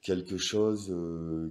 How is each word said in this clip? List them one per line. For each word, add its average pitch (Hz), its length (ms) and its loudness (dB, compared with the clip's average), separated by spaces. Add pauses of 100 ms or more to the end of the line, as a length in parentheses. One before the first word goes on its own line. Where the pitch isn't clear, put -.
quelque 92 380 0
chose, 104 520 2
euh, 82 600 -2